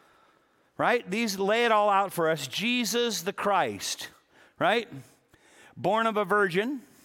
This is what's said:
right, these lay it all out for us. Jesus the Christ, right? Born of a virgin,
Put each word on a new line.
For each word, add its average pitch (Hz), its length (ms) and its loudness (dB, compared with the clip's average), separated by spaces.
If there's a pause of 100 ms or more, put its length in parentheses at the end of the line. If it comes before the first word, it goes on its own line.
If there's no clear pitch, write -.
(760)
right, 185 340 0
these 208 280 -2
lay 214 260 2
it 226 80 4
all 208 160 4
out 196 240 2
for 165 160 0
us. 143 180 -2
Jesus 226 760 -2
the 190 100 -4
Christ, 156 800 -2 (480)
right? 208 280 0 (880)
Born 208 300 0
of 214 100 0
a 208 80 2
virgin, 208 560 0 (240)